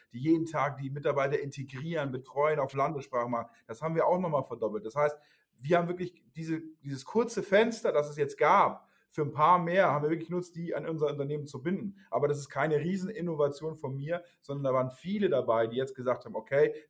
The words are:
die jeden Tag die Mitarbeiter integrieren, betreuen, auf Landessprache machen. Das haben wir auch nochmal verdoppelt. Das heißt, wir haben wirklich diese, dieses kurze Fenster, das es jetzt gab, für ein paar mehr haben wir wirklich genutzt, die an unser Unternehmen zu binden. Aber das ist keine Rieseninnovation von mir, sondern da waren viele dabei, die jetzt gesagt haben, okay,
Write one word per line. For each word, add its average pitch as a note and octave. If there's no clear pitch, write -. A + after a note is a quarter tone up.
die A#2+
jeden D#3+
Tag C#3+
die C3+
Mitarbeiter C#3
integrieren, C#3
betreuen, C#3+
auf C3
Landessprache C#3
machen. A#2
Das D3
haben D#3+
wir D#3
auch F3+
nochmal D3+
verdoppelt. G#2+
Das A2
heißt, D3
wir D#3
haben E3+
wirklich F3+
diese, D#3+
dieses C3+
kurze A3+
Fenster, A3
das D3
es D3
jetzt C#3+
gab, D#3+
für -
ein C3+
paar D#3
mehr F3
haben D3
wir D3+
wirklich E3
genutzt, F3+
die E3
an D3+
unser D#3
Unternehmen C#3+
zu -
binden. E3
Aber C3+
das C#3+
ist C#3+
keine D3+
Rieseninnovation D#3+
von C3+
mir, D#3+
sondern C#3
da C3
waren C3
viele G3
dabei, A#2
die A#2
jetzt C3
gesagt B2
haben, A2
okay, C#3